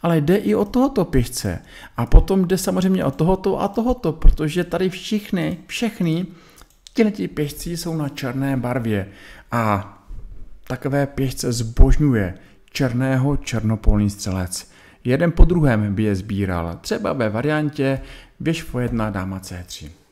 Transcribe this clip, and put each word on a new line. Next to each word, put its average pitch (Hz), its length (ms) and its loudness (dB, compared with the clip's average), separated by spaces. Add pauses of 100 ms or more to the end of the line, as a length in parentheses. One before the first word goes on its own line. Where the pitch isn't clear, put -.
ale 170 180 4
jde 160 160 4
i 208 180 2
o 202 100 2
tohoto 247 400 2
pěšce. - 580 0 (340)
A 117 100 -2
potom 190 380 8
jde 180 140 0
samozřejmě 185 460 0
o - 60 2
tohoto 185 500 0
a 196 80 0
tohoto, 233 440 -2
protože 160 520 4
tady 180 260 -2
všichni, 180 760 -4
všechny 180 600 -2 (680)
tihleti 208 340 0
pěšci 151 480 -6
jsou 165 200 -6
na 147 120 -2
černé 135 480 -4
barvě 117 520 -2 (440)
a 107 420 0 (720)
takové 139 400 -2
pěšce 131 460 -4
zbožňuje 117 840 0 (380)
černého 135 640 -2
černopolní 107 760 0
střelec. 92 600 -8 (340)
Jeden 160 280 0
po 208 120 12
druhém 131 500 4
by 110 80 0
je 104 120 2
sbíral, 95 680 -2
třeba 208 320 -4
ve 123 160 0
variantě 135 720 -2 (400)
věž 160 220 -2
F - 120 -12
jedna, 117 360 -2
dáma 95 300 -6
C 90 260 -12
tři. - 260 -16 (200)